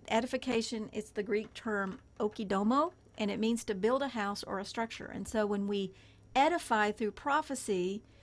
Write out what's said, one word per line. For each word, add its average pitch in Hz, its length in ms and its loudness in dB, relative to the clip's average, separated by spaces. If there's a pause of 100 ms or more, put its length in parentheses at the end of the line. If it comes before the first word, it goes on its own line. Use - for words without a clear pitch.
edification, 226 840 0
it's 214 180 -6
the 208 120 -4
Greek 202 300 -2
term 196 460 -2 (200)
okidomo, 214 720 2 (260)
and 208 140 0
it 196 80 -4
means 226 240 2
to 214 120 -2
build 226 280 2
a 277 60 -2
house 208 340 -4
or 196 160 -6
a 202 60 -6
structure. 226 400 -6
And 196 220 -8
so 214 180 2
when 202 220 0
we 196 240 0 (440)
edify 262 560 4
through 208 200 -2
prophecy, 220 920 0 (180)